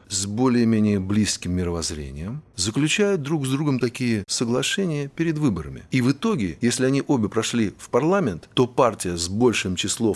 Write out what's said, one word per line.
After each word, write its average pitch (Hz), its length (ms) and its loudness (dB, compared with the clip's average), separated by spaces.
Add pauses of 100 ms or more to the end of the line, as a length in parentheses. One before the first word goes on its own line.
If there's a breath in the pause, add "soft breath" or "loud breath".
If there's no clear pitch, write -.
с 98 160 -4
более-менее 110 760 2
близким 95 540 0
мировоззрением, 85 920 -6 (140)
заключают 151 640 0
друг 143 240 -2
с 131 40 -4
другом 139 300 0
такие 117 480 -2
соглашения 139 800 -2
перед 160 300 -2
выборами. 95 540 -2
И 131 100 2
в 123 100 4
итоге, 139 480 -2
если 120 260 0
они 135 220 2
обе 117 220 2
прошли 113 480 0
в - 120 -20
парламент, 135 640 0
то 127 140 2
партия 110 480 0
с 85 140 -4
большим 101 480 2
числом 104 380 0